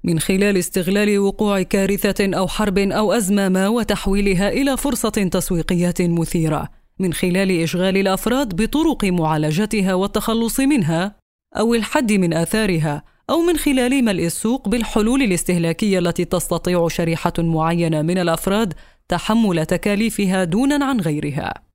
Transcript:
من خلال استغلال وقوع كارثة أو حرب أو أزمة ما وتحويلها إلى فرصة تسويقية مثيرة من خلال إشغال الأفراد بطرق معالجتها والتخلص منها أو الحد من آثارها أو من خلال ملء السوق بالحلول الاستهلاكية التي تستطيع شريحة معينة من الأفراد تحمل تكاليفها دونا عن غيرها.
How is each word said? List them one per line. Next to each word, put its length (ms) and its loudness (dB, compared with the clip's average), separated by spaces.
من 160 0
خلال 380 2
استغلال 640 0
وقوع 420 0
كارثة 760 0
أو 100 0
حرب 300 0
أو 360 0
أزمة 360 2
ما 180 2
وتحويلها 800 0
إلى 280 0
فرصة 320 -2
تسويقية 880 0
مثيرة 720 0
من 140 -2
خلال 480 0
إشغال 360 0
الأفراد 640 0
بطرق 440 0
معالجتها 880 0
والتخلص 680 -2
منها 560 0
أو 160 2
الحد 380 0
من 220 2
آثارها 720 0
أو 120 2
من 160 2
خلال 480 2
ملء 200 0
السوق 440 -2
بالحلول 540 0
الاستهلاكية 760 0
التي 260 0
تستطيع 600 0
شريحة 520 -2
معينة 640 0
من 160 0
الأفراد 560 0
تحمل 560 2
تكاليفها 800 0
دونا 420 0
عن 140 0
غيرها. 540 -4